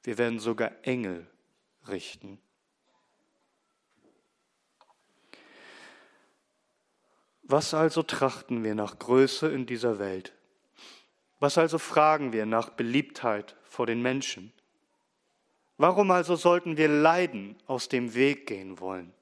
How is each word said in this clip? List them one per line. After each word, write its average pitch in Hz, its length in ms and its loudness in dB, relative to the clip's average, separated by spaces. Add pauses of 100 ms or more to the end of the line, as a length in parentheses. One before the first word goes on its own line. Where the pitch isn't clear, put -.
Wir 113 140 -6
werden 117 220 0
sogar 110 320 -4 (120)
Engel 98 440 -6 (600)
richten. 98 520 -12 (4000)
Was 147 300 0
also 160 280 2
trachten 127 640 -2
wir 107 120 -2
nach 104 220 -6
Größe 135 500 2
in 135 180 -4
dieser 117 340 -2
Welt? 95 340 -8 (1040)
Was 143 180 2
also 165 200 2
fragen 151 560 2
wir 110 120 -2
nach 113 240 0
Beliebtheit 120 920 -4
vor - 220 -6
den 117 160 -2
Menschen? 127 500 -6 (1300)
Warum 185 340 4
also 175 260 2
sollten 175 400 2
wir 156 100 6
Leiden 147 720 2 (100)
aus 127 220 -6
dem 123 240 -2
Weg 139 340 2
gehen 95 320 -12
wollen? 92 420 -10